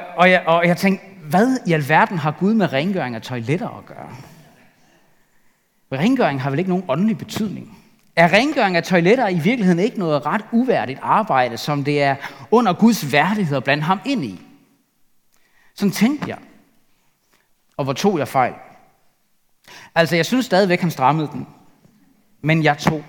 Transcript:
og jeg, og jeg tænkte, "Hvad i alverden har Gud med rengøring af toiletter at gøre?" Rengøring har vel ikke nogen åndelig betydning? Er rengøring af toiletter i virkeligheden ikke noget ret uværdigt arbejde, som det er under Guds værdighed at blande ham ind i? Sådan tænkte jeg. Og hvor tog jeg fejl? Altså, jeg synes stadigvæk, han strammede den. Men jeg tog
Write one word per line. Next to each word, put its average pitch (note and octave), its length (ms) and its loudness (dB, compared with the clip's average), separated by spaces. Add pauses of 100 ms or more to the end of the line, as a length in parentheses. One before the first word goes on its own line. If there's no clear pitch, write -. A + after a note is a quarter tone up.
(180)
og F3+ 140 6
jeg, F3+ 160 4
og E3+ 200 4
jeg F3 100 2
tænkte, G3 280 -2 (180)
"Hvad G3+ 340 2 (100)
i E3+ 60 2
alverden D#3+ 440 2
har D3+ 140 -2
Gud F#3+ 220 0
med G3 200 0
rengøring D3 420 -4
af A2 60 -10
toiletter B2+ 480 -6
at A2+ 160 -16
gøre?" - 300 -18 (1800)
Rengøring D#3+ 500 0
har C#3 80 -4
vel C#3 100 -2
ikke F#3 100 -2
nogen F#3 180 -2
åndelig F3+ 300 0
betydning? - 580 -10 (400)
Er E3+ 180 4
rengøring A3+ 420 2
af E3+ 80 0
toiletter F#3+ 440 2
i F#3 120 -2
virkeligheden F#3 400 2
ikke G#3+ 200 -2
noget D#3 260 -2
ret F#3+ 260 -4
uværdigt D#3+ 500 0
arbejde, B2+ 560 0
som C#3+ 260 -4
det C#3+ 200 0
er C3+ 120 2 (360)
under G#3+ 220 4
Guds G3+ 380 2
værdighed D#3+ 460 0
at B2 60 -4
blande C#3+ 200 0
ham F#3+ 220 0
ind A#3+ 200 -4
i? F#2+ 160 -10 (1300)
Sådan G3+ 160 0
tænkte A#3 380 0
jeg. - 80 -8 (1400)
Og D3 60 -4
hvor C3+ 100 -4
tog F#3+ 260 0
jeg B2 80 -4
fejl? A#2+ 260 0 (1400)
Altså, E3 200 2
jeg E3 100 2
synes B3 200 -2
stadigvæk, F3+ 360 2
han E3+ 100 0
strammede C#3+ 420 0
den. C3+ 140 -10 (960)
Men D#3 220 2
jeg D3 140 2
tog D#3 320 -2